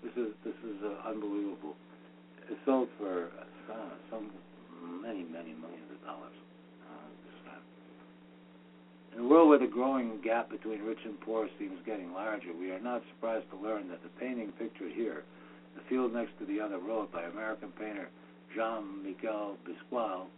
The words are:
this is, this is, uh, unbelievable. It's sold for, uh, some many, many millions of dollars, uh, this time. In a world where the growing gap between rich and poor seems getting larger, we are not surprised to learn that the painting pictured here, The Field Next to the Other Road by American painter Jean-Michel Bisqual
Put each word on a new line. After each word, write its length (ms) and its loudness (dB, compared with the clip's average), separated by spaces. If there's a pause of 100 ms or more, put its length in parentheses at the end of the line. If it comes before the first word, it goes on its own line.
this 100 -6
is, 160 2 (160)
this 80 -2 (100)
is, 220 -6
uh, 240 -4
unbelievable. 640 -2 (720)
It's 180 -6
sold 220 6 (120)
for, 300 0 (440)
uh, 0 - (380)
some 180 -6 (720)
many, 240 -4
many 320 -8
millions 320 -12
of 160 -14
dollars, 320 -10 (480)
uh, 240 -16 (160)
this 80 -16 (160)
time. 160 -16 (1500)
In 80 -2
a 20 4
world 220 12
where 80 12
the 100 8
growing 540 4
gap 300 4
between 320 -4
rich 200 -2
and 180 -6
poor 360 0
seems 300 -4
getting 260 -4
larger, 400 -4
we 160 -4
are 100 -2
not 220 0 (140)
surprised 340 0
to 80 -10
learn 320 -2
that 140 -10
the 60 -12 (120)
painting 380 -2
pictured 340 -4
here, 300 0 (520)
The 140 -12
Field 240 4
Next 240 -2
to 80 -6
the 160 2
Other 160 0
Road 340 0
by 120 -2
American 480 -4
painter 360 -6 (480)
Jean-Michel 1120 -2
Bisqual 600 -2 (100)